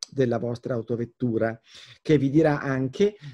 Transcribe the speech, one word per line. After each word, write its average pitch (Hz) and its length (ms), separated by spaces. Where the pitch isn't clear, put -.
della 120 300
vostra 120 360
autovettura, 117 840
che 151 160
vi 135 140
dirà 151 300
anche 135 560